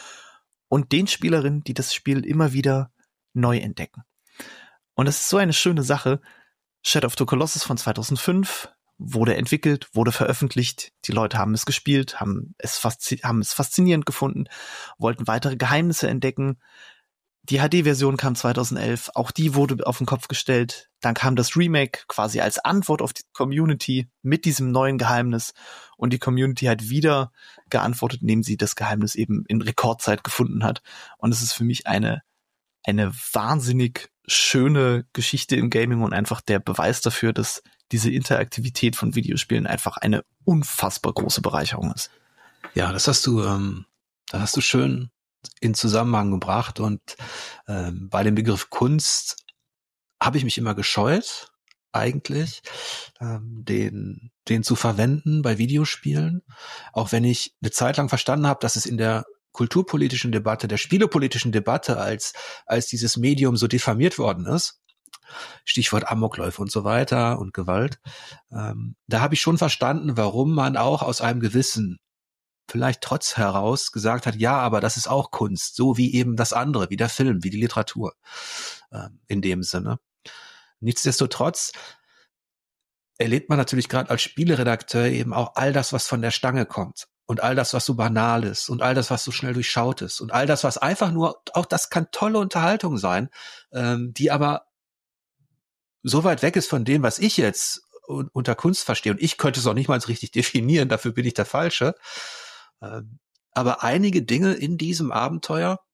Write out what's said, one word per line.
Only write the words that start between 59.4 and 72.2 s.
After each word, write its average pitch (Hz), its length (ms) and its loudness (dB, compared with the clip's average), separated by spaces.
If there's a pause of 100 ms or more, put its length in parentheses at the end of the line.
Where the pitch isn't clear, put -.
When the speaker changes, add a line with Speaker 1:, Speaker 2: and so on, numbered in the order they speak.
Speaker 2:
kulturpolitischen 131 800 0
Debatte, 110 360 0
der 104 100 -2
spielepolitischen 139 760 2
Debatte 110 460 0
als, 101 360 -4 (320)
als 117 220 0
dieses 117 280 -2
Medium 131 420 4
so 120 100 4
diffamiert 123 500 2
worden 110 280 0
ist. - 360 -2 (840)
Stichwort - 440 0
Amokläufe 107 520 -2
und 98 100 -6
so 104 120 -2
weiter 120 560 2
und 95 140 -8
Gewalt. 95 460 -2 (520)
Ähm, 110 440 -8 (120)
da 113 140 0
habe 143 120 2
ich 156 80 2
schon 165 160 4
verstanden, 147 600 0
warum 113 360 2
man 135 240 2
auch 135 240 2
aus - 200 -2
einem 120 180 0
gewissen, 110 600 0 (680)